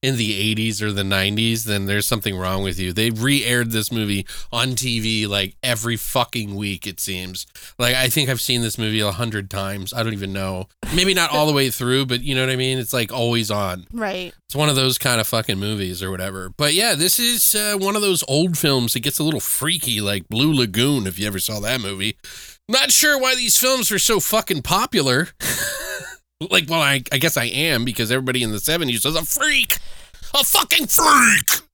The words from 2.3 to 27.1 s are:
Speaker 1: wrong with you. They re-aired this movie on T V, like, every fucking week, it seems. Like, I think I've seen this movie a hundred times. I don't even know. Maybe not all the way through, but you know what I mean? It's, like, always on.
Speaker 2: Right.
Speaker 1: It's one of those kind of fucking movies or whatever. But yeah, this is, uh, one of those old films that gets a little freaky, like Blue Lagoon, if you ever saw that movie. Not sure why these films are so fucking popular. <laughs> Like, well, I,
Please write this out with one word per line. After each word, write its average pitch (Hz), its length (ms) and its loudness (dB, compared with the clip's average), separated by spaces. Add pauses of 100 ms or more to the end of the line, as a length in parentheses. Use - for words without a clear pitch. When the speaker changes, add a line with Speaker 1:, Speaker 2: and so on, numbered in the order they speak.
Speaker 1:
wrong 92 240 -2
with 92 160 -2
you. 92 160 -2
They 110 160 2
re-aired 120 640 0
this 110 200 -2
movie 104 360 -2 (240)
on 123 240 -2
T 117 240 -2
V, 110 260 0
like, 98 380 -2
every 117 340 -2
fucking 113 560 -2
week, 101 320 -6
it 95 140 -10
seems. 92 480 -6 (320)
Like, 123 160 2
I 131 140 2
think 131 200 2
I've 127 120 -2
seen 123 200 0
this 113 160 -2
movie 110 220 0
a 104 100 2
hundred 104 400 -4
times. 98 420 -6
I 120 120 -2
don't 113 100 -2
even 98 200 -6
know. 95 340 -4 (260)
Maybe 185 220 2
not 175 160 2
all 151 160 2
the 151 60 2
way 135 180 2
through, 127 340 0
but 123 160 -2
you 135 140 -2
know 131 100 0
what 131 60 0
I 127 60 0
mean? 131 200 0
It's, 120 160 -6
like, 120 180 -2
always 117 380 0
on. 92 420 -4
Speaker 2:
Right. 190 440 -6 (120)
Speaker 1:
It's - 80 -10
one 151 140 2
of 143 60 2
those 131 240 0
kind 123 200 0
of 107 60 0
fucking 110 320 -2
movies 98 460 -4
or 95 80 -4
whatever. 95 440 -8
But 151 200 0
yeah, 208 180 2
this 165 240 2
is, 240 380 2
uh, 208 240 -2
one 196 160 0
of 214 80 0
those 190 240 2
old 156 320 2
films 131 340 2
that 131 60 -2
gets 135 180 -2
a 160 60 0
little 151 160 0
freaky, 131 640 -2
like 101 280 -2
Blue 135 240 2
Lagoon, 123 540 2
if 85 100 -6
you 98 80 -2
ever 101 140 -4
saw 107 220 -4
that 120 200 -2
movie. 98 360 -4 (520)
Not 262 220 2
sure 294 280 4
why 254 140 2
these 247 240 2
films 254 340 2
are 208 60 0
so 208 220 2
fucking 185 420 0
popular. 170 680 2 (100)
<laughs> - 0 - (1120)
Like, 185 180 2
well, 165 120 0
I, 139 200 2 (120)